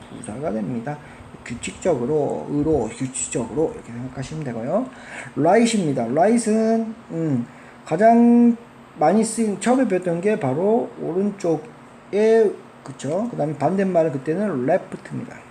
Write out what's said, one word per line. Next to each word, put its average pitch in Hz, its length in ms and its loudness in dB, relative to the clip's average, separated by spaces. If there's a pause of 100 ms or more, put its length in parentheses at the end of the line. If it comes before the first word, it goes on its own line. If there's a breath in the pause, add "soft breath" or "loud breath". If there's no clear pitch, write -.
(100)
부사가 135 420 -8
됩니다. 147 460 -6 (460 loud breath)
규칙적으로, 127 1080 -2
으로, 147 420 0
규칙적으로 131 840 -4
이렇게 - 180 -16
생각하시면 131 520 -10
되고요. 135 420 -4 (500 loud breath)
라이트입니다. 170 720 2
라이트는, 220 840 2 (180)
음, 151 340 -2 (400 loud breath)
가장 233 720 6 (420)
많이 180 260 4
쓰인, 220 360 -2
처음에 254 280 2
배웠던 180 320 0
게 208 180 0
바로 202 520 0 (100)
오른쪽에, 196 1500 0 (300)
그쵸? 156 480 -6
그 160 60 -8
다음에 151 200 -2
반대말은 170 560 2
그때는 156 540 -2
레프트입니다. - 720 -4 (140)